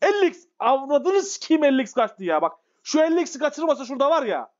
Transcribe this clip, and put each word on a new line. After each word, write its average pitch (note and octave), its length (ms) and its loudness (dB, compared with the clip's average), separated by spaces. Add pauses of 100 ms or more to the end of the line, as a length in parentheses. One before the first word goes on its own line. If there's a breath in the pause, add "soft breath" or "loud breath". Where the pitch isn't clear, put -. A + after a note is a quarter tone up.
Elli G4 260 2
X. - 180 -6 (140)
Avradını C#4 640 0
sikeyim D#4+ 420 0
elli C4 180 4
X G#3+ 120 -8
kaçtı G#3+ 300 -2
ya. D#3+ 180 0
Bak. D#3+ 120 -2 (300)
Şu - 160 0
elli E4 220 2
X'i D#4+ 180 -8
kaçırmasa D4 460 -2
şurada C4+ 240 -2
var D#4 140 0
ya. D3+ 360 -6